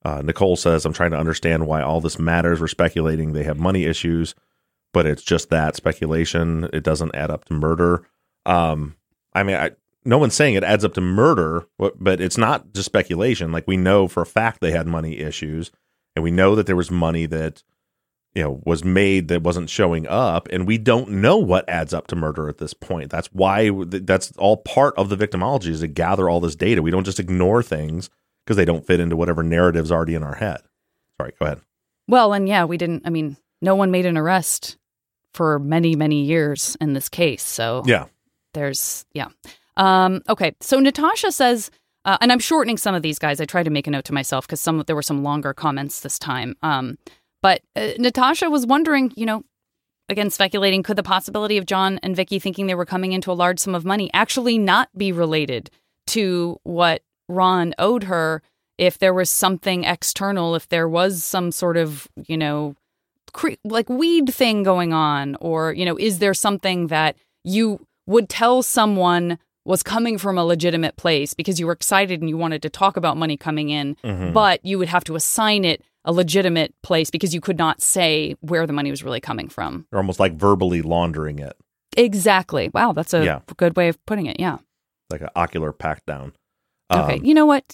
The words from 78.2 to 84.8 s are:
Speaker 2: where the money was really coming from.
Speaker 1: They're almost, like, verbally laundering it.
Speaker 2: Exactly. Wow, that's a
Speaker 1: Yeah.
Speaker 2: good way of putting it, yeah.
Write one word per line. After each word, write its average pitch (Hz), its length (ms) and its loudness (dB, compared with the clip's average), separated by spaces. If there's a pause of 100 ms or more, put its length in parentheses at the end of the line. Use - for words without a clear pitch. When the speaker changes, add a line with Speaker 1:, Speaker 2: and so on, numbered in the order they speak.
Speaker 2:
where 165 260 -2
the 151 60 -4
money 143 200 -2
was 139 100 -10
really 123 180 -6
coming - 280 -10
from. 80 420 -10
Speaker 1:
They're 101 80 -4
almost, 95 220 0
like, 92 140 2
verbally 90 480 2
laundering 78 580 -2
it. 69 160 -14 (400)
Speaker 2:
Exactly. 190 760 2
Wow, 165 200 2
that's 160 220 -4
a 160 100 2
Speaker 1:
Yeah. 76 160 -2 (160)
Speaker 2:
good 170 200 2
way 175 120 2
of - 180 -6
putting 202 200 -4
it, - 120 -8
yeah. 170 200 -4 (520)